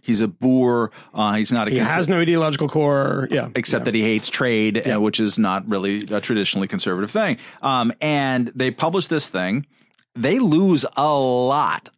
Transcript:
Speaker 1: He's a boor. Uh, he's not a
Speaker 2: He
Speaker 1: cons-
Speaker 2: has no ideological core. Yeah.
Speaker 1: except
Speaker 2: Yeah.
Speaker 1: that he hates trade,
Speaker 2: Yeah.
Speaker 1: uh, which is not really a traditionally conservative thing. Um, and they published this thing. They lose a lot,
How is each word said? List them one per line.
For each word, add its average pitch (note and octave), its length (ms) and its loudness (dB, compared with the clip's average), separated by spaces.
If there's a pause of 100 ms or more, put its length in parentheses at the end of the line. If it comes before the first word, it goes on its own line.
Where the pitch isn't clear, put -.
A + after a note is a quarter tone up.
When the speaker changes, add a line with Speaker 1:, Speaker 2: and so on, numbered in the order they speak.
Speaker 1:
He's A2 200 0
a A2 60 2
boor. B2 640 2 (220)
Uh, G#2+ 220 0
he's G#2+ 180 0
not G#2+ 160 0
a - 20 -2
Speaker 2:
He C3 60 0
Speaker 1:
cons- A2+ 140 0
Speaker 2:
has E3+ 180 0
no F3+ 100 2
ideological D#3+ 480 2
core. C#3 640 0
Yeah. C3+ 240 0
Speaker 1:
except A#2+ 280 0
Speaker 2:
Yeah. - 20 -2
Speaker 1:
that A2+ 100 0
he A2 80 2
hates A2 260 0
trade, A2 560 0
Speaker 2:
Yeah. A#2+ 100 0
Speaker 1:
uh, G#2 40 0
which G#2+ 220 0
is G#2+ 180 0
not G2 300 0
really G2+ 420 -2
a G#2 80 0
traditionally G2 480 -2
conservative G2 420 -4
thing. G3 280 -2 (240)
Um, B2 400 0
and C3+ 520 0
they B2+ 160 -2
published E3+ 400 -2
this D#3 200 -2
thing. F#2+ 360 -4 (480)
They D3 260 0
lose F3 460 4 (120)
a C#3+ 120 2
lot, C3 800 0 (100)